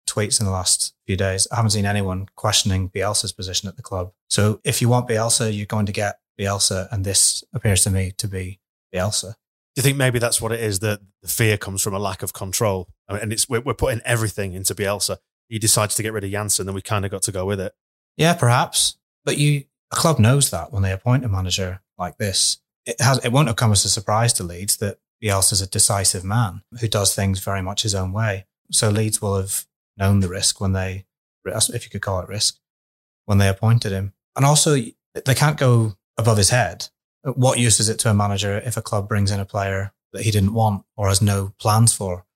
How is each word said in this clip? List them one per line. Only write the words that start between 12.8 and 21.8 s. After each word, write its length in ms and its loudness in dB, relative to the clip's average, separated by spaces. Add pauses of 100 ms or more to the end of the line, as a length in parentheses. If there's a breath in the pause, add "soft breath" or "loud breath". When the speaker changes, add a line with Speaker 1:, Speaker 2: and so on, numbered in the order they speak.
Speaker 2:
I 60 -10
mean, 100 -6
and 120 -4
it's, 140 -2
we're, 120 -2
we're 140 -4
putting 300 -2
everything 500 -2
into 200 -4
Bielsa. 440 -2 (300)
He 100 -6
decides 380 2
to 60 -2
get 100 -4
rid 120 -4
of 60 -4
Janssen, 340 -2
then 100 -4
we 60 -4
kinda 300 -2
got 140 -6
to 80 -4
go 120 -4
with 160 -2
it. 140 -8 (420)
Speaker 1:
Yeah, 180 2
perhaps. 600 2 (280)
But 140 -2
you, 260 2 (280)
a 40 -4
club 220 4
knows 320 6
that 220 -6
when 100 0
they 100 0
appoint 320 0
a 40 -2
manager 540 -4 (160)